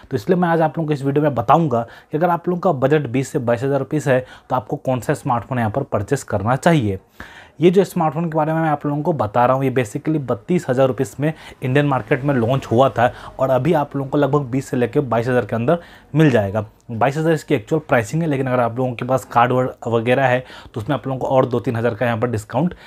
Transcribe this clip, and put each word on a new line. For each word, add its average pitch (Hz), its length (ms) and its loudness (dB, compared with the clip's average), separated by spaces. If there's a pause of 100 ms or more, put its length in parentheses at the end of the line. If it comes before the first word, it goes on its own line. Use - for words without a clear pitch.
(120)
तो 135 60 0
इसलिए 175 200 0
मैं 175 120 2
आज 165 120 2
आप 156 160 -2
लोगों 165 100 -4
को 151 60 0
इस 135 100 -6
वीडियो 139 200 0
में 143 120 0
बताऊंगा 143 460 2 (300)
कि 185 60 -2
अगर 175 120 0
आप 170 200 -2
लोगों 175 120 -2
का 190 180 2
बजट 139 280 2
बीस 127 220 -2
से 156 100 -4
बाईस 117 240 -2
हज़ार 139 160 0
रुपीस 143 280 -4
है, 131 120 4 (300)
तो - 60 -2
आपको 131 200 -4
कौन 131 240 -2
सा 147 140 -2
स्मार्टफोन 127 460 -4
यहाँ 117 120 -2
पर 135 120 -2
परचेस 117 400 -4
करना 110 320 -2
चाहिए। 123 440 2 (600)
ये 170 100 6
जो 190 120 6
स्मार्टफोन 165 460 -2
के 160 80 -4
बारे 156 160 0
में 160 80 0
मैं 160 80 0
आप 147 160 -2
लोगों 147 160 -2
को 170 120 0
बता 120 320 0
रहा 127 100 4
हूँ, 139 80 -2
ये 131 80 0
basically 143 480 -2
बत्तीस 131 500 -2
हज़ार 135 180 4
रुपीस 127 320 -4
में 151 140 0 (300)
इंडियन 139 220 2
मार्केट 131 380 0
में 143 120 0
लॉन्च 123 300 0
हुआ 127 240 4
था 123 220 2 (280)
और 135 100 0
अभी 131 240 2
आप 147 220 -2
लोगों 135 140 -6
को 147 80 -2
लगभग 143 280 2
बीस 131 240 -4
से 131 80 -4
लेके 120 220 0
बाईस 117 280 0
हज़ार 123 180 2
के 120 100 -6
अंदर 127 240 0 (360)
मिल 156 140 6
जाएगा। 104 360 2 (260)
बाईस 123 260 0
हज़ार 160 160 0
इसकी 151 220 -2
एक्चुअल 143 340 -2
प्राइसिंग 156 320 0
है, 170 60 -2
लेकिन 135 200 -2
अगर 127 120 0
आप 117 180 0
लोगों 127 160 -2
के 117 120 -8
पास 127 200 0
कार्ड 123 260 2
वर्ड 127 180 2 (180)
वगैरह 120 380 2
है, 127 180 2 (300)
तो 113 80 -8
उसमें 139 140 -2
आप 131 120 -6
लोगों 131 120 -4
को - 80 -4
और 131 180 4
दो 120 140 0
तीन 113 160 -4
हज़ार 117 200 0
का 123 100 -2
यहाँ 117 120 0
पर 123 120 0
डिस्काउंट 120 440 -2 (140)